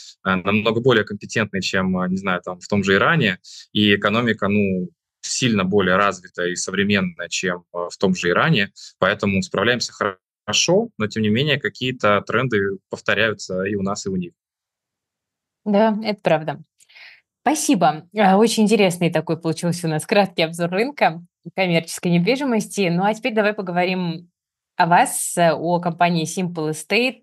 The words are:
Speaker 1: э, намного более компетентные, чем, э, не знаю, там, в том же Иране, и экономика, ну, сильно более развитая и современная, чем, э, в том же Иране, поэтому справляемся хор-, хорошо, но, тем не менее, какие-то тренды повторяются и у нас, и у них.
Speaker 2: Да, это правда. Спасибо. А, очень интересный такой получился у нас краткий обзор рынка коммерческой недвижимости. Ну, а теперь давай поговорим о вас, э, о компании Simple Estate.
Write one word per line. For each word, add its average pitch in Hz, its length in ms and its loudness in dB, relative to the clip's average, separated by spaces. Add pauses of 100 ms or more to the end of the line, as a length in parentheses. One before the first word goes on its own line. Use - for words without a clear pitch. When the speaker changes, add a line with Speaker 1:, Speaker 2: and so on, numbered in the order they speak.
(260)
Speaker 1:
э, 95 100 2
намного 107 440 0
более 117 240 4
компетентные, 101 580 -6
чем, 92 380 -2
э, 90 100 -2
не 95 80 -2
знаю, 95 260 -4
там, 90 160 -10
в - 80 -20
том 101 160 0
же 98 100 2
Иране, 117 440 2 (340)
и 104 240 4
экономика, 104 520 0
ну, 95 420 0 (320)
сильно 110 420 0
более 92 320 2
развитая 92 540 -2
и 90 60 -6
современная, 92 760 -2
чем, 90 340 -6 (100)
э, 87 180 -6
в - 60 -20
том 95 180 2
же 87 140 -2
Иране, 107 420 2 (280)
поэтому 98 420 0
справляемся 110 500 -2
хор-, 101 260 -4 (280)
хорошо, 185 520 0
но, 220 100 -2
тем - 160 -4
не 107 60 2
менее, 139 300 0
какие-то 107 640 0
тренды 110 520 -2 (120)
повторяются 101 760 -2
и 104 120 -2
у 98 60 -4
нас, 98 240 -6
и 98 40 -6
у 92 60 -4
них. 87 160 -8 (1300)
Speaker 2:
Да, 208 360 2
это 208 200 -4
правда. 156 380 0 (840)
Спасибо. 175 600 2 (140)
А, 190 200 6
очень 220 260 4
интересный 190 480 4
такой 160 280 -2
получился 165 480 -4
у - 20 -2
нас 156 160 -4
краткий 196 380 2
обзор 170 260 -4
рынка 185 540 0 (320)
коммерческой 175 560 0
недвижимости. 208 800 0
Ну, 175 140 0
а 214 100 0
теперь 220 200 -6
давай 214 200 0
поговорим 180 760 -4 (460)
о 180 100 2
вас, 190 520 2
э, 170 140 4
о 170 280 -2
компании 170 460 0
Simple 170 460 -4
Estate. 240 500 -2